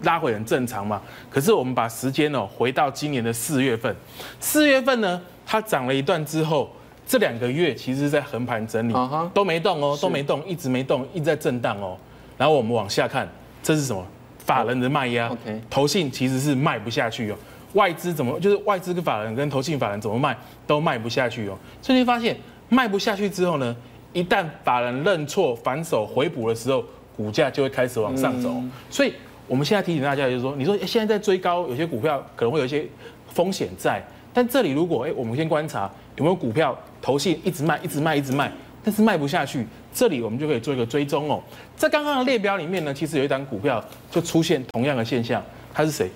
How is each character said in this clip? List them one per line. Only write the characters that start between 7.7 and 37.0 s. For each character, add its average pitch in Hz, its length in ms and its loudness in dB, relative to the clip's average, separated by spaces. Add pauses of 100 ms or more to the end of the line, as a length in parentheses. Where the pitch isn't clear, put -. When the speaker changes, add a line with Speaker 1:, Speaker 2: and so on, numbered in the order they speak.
Speaker 1:
其 127 180 -4
实 135 80 -2
是 143 80 2
在 147 120 2
横 123 240 -4
盘 113 220 -2
整 113 200 0
理， 113 60 0
Speaker 2:
啊 127 120 2
哈。 160 280 -2
Speaker 1:
都 202 100 4
没 170 160 2
动 165 220 0
哦， 143 140 2
Speaker 2:
是。 147 60 -6
Speaker 1:
都 185 80 2
没 143 140 0
动， 147 220 -2
一 190 100 -6
直 135 140 -6
没 127 140 0
动， 131 300 0
一 180 60 -4
直 143 60 -2
在 156 100 4
震 127 260 -2
荡 117 200 -2
哦。 92 160 -8 (400)
然 131 100 4
后 156 80 6
我 131 60 4
们 113 120 0
往 104 160 0
下 131 180 2
看， 113 200 -2 (340)
这 160 140 4
是 151 60 2
什 123 120 -2
么？ 92 120 -6 (340)
法 131 240 2
人 123 160 0
的 127 100 2
卖 139 180 0
压， 120 220 0
Speaker 2:
OK。 113 400 -8
Speaker 1:
投 139 180 2
信 147 240 0
其 127 160 0
实 131 120 2
是 143 140 2
卖 135 240 2
不 107 120 -6
下 120 200 0
去 110 220 -4
哦。 98 40 -4 (380)
外 196 200 4
资 175 200 -4
怎 147 100 -2
么， 135 160 -2
就 190 100 2
是 202 60 6 (100)
外 202 120 2
资 180 160 -6
跟 175 100 -2
法 117 200 0
人 110 100 -4
跟 143 160 -2
投 135 120 -2
信 143 180 -2
法 117 100 0
人 101 100 -4
怎 107 100 -4
么 110 100 0
卖 135 180 0 (300)
都 147 120 4
卖 156 180 0
不 113 120 -4
下 127 180 0
去 117 200 -4
哦。 95 100 -8 (240)
所 262 140 2
以 - 20 6
你 254 80 6
发 240 140 2
现 220 180 0 (320)
卖 247 180 4
不 196 120 0
下 202 160 0
去 202 140 -2
之 180 160 0
后 170 120 2
呢， 120 180 -2 (360)
一 180 100 -2
旦 180 240 2 (180)
法 123 160 2
人 123 240 -2
认 170 220 2
错 139 300 0
反 135 280 -4
手 117 220 0
回 123 240 0
补 117 180 -2
的 113 60 2
时 117 160 -4
候， 127 140 2 (340)
股 107 140 -4
价 139 180 2
就 139 140 -2
会 135 60 0
开 127 180 0
始 123 120 -4
往 110 160 0
上 131 240 0
走。 123 100 -2
Speaker 2:
嗯。 127 220 -6 (180)
Speaker 1:
所 - 140 0
以 - 80 2 (360)
我 127 80 -2
们 143 100 2
现 208 100 2
在 196 60 2
提 180 120 -2
醒 139 100 0
大 143 120 2
家 139 120 0
就 127 80 0
是 123 60 -2
说， 135 140 -2
你 135 80 -2
说， 196 120 2
哎， 190 100 -4
现 226 160 0
在 214 140 2
在 202 80 -2
追 190 140 2
高， 180 300 0
有 123 80 -4
些 160 100 0
股 143 140 -4
票 139 240 0 (120)
可 117 100 0
能 120 60 2
会 156 80 2
有 131 60 2
一 - 20 -2
些 147 180 -2 (480)
风 180 180 2
险 120 260 -2
在。 113 260 -2 (280)
但 247 160 2
这 269 140 2
里 165 100 2
如 151 140 2
果， 139 200 0
哎， 160 100 -2
我 - 80 -4
们 113 120 -4
先 160 120 0
观 156 200 0
察 101 220 -4 (280)
有 135 60 0
没 156 60 4
有 185 60 4
股 139 160 -2
票 120 260 2 (240)